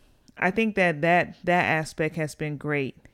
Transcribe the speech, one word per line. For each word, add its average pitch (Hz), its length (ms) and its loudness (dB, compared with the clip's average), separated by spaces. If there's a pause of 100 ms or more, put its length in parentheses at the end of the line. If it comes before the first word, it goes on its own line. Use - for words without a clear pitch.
(360)
I 180 140 2
think 220 240 0
that, 170 280 2
that, 170 420 2
that 175 180 4
aspect 156 540 -2
has 156 180 -4
been 151 220 -6
great. 143 400 -4 (180)